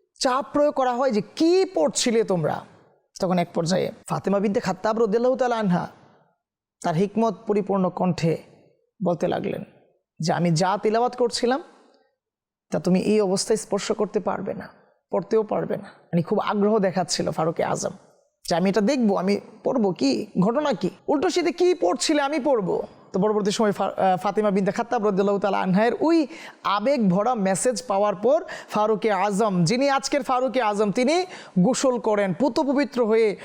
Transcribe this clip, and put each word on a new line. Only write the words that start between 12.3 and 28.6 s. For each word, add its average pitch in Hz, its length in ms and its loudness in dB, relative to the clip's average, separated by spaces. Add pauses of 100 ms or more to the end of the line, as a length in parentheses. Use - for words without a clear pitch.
তা 170 80 -4
তুমি 180 220 2
এই 214 200 2
অবস্থায় 196 360 0
স্পর্শ - 360 -4
করতে 208 280 -2
পারবে 196 340 -6
না, 190 140 -12 (420)
পড়তেও 208 320 0
পারবে 185 340 -4
না।" - 120 -14
মানে - 340 -4
খুব 202 160 -2
আগ্রহ 208 400 0
দেখাচ্ছিল 175 520 -2
ফারুকে 160 340 -2
আজম - 260 -4 (580)
যে, 175 60 0
"আমি 180 160 2
এটা 214 100 0
দেখবো, 220 360 2
আমি 185 240 -2 (240)
পড়বো, 208 280 0
কি 247 340 0 (140)
ঘটনা 254 320 2
কি? 180 180 -4 (180)
উল্টো 302 220 0
সিধে 349 220 0
কি 359 220 2
পড়ছিলে, 311 480 0
আমি 285 180 -2
পড়বো।" 226 420 0 (300)
তো 190 80 -2
পরবর্তী 208 300 2
সময় 208 220 0
ফা-, 190 240 -4
আহ, 185 200 2
ফাতেমা 208 340 0
বিনতে 196 220 0
খাত্তাব 226 320 -2
রাদিয়াল্লাহু 202 340 2
তাআলা 196 220 0
আনহায়ের 196 400 2
ওই 320 260 2 (380)
আবেগ 208 440 0
ভরা 208 260 2
মেসেজ 196 480 0
পাওয়ার 202 320 0
পর 240 300 2 (240)